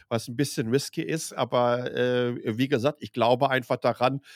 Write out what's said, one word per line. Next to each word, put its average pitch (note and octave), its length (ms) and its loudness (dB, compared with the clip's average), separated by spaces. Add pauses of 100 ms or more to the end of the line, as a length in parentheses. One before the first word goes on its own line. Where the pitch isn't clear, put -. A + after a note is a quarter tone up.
was A#2 180 -2
ein B2 80 -10
bisschen C3+ 340 -2
risky C#3+ 340 -2
ist. D#3+ 300 -6
Aber, B2 600 0
äh, B2 640 0
wie B2+ 100 2
gesagt, C3 340 0
ich - 120 -14
glaube B2 360 4
einfach C3 280 0
daran, C3 440 0 (140)